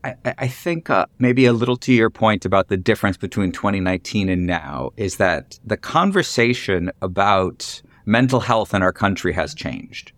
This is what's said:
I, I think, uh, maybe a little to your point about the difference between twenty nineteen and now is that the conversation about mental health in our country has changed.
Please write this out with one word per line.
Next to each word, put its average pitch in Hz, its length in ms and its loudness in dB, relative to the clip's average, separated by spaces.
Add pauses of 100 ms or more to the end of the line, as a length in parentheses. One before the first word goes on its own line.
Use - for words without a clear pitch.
I, 113 100 -8 (100)
I 127 240 -4
think, 165 420 -6
uh, 95 160 2 (120)
maybe 127 280 4
a 120 60 6
little 120 260 0
to - 140 0
your 113 180 4
point 107 340 0
about 95 240 2
the 98 80 0
difference 101 400 0
between 95 360 -4
twenty 101 280 -2
nineteen 92 480 -2
and 90 180 0
now 73 500 -4
is 101 200 -4
that 87 480 0
the 107 120 -4
conversation 120 1120 0 (120)
about 95 800 0 (260)
mental 123 340 4
health 110 340 -2
in 98 80 2
our 92 100 2
country 95 400 -2
has 78 220 -4
changed. - 640 -12